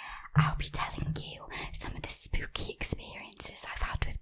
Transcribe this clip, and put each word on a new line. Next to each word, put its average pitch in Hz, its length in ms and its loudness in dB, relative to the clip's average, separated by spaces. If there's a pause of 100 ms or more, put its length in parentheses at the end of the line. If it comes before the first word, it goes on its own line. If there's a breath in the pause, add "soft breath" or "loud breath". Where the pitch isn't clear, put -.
(360 loud breath)
I'll - 200 2
be - 160 -4
telling - 500 -4
you - 220 -14 (280 loud breath)
some - 240 4
of - 60 -14
the - 80 -10
spooky - 600 2
experiences - 1000 2
I've - 100 -8
had - 220 -6
with - 180 -6